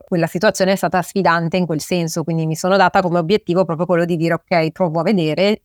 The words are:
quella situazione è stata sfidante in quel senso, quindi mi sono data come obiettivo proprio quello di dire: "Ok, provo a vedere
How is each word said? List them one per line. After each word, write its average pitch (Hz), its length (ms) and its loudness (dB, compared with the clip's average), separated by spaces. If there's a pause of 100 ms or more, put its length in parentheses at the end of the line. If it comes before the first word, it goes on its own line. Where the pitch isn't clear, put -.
quella 165 180 0
situazione 185 460 0
è 196 40 0
stata 180 260 0
sfidante 170 560 0
in 180 80 0
quel 156 160 -2
senso, 165 420 -4
quindi 165 220 -2
mi 156 100 -2
sono 185 220 0
data 180 240 4
come 175 160 0
obiettivo 175 480 0
proprio 175 200 -4
quello 175 200 2
di 175 100 0
dire: 165 180 0
"Ok, 160 380 0
provo 170 280 -2
a - 20 0
vedere 175 640 0